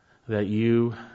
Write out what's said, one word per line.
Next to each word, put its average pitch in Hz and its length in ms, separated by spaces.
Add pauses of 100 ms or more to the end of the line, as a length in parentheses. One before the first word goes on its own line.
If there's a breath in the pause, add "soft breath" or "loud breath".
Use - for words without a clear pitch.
(280 soft breath)
that 104 180
you, 117 480 (220 loud breath)